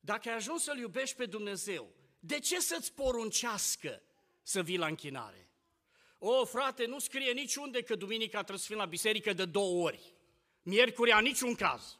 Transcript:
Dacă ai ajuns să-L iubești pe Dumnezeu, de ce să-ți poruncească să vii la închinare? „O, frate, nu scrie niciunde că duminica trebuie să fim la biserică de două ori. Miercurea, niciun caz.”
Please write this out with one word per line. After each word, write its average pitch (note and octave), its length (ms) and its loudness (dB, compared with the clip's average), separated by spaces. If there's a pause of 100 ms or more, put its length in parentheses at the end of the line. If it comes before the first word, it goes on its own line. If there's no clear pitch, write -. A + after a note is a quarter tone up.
Dacă G#3+ 280 -4
ai A3+ 60 -2
ajuns B3 280 -4
să-L D4 160 -4
iubești B3 380 -4
pe B3 100 -4
Dumnezeu, G3 680 -6 (240)
de C#4+ 200 -4
ce F4+ 220 0
să-ți E4 320 -2
poruncească A3+ 1080 -2 (400)
să F#3+ 200 -2
vii F3 140 -2
la E3+ 100 2
închinare? B2+ 640 -8 (680)
„O, A#3+ 260 4
frate, C4 420 0
nu B3+ 120 -4
scrie C4+ 340 -2
niciunde C4+ 500 -2
că A3+ 120 -2
duminica G#3+ 440 -4
trebuie G3 200 -4
să - 80 -6
fim G#3+ 100 -6
la G#3 80 0
biserică G#3 480 0
de F#3 120 0
două F3+ 400 2
ori. - 300 -2 (480)
Miercurea, A3+ 580 6
niciun B3 340 2
caz.” D3 460 -2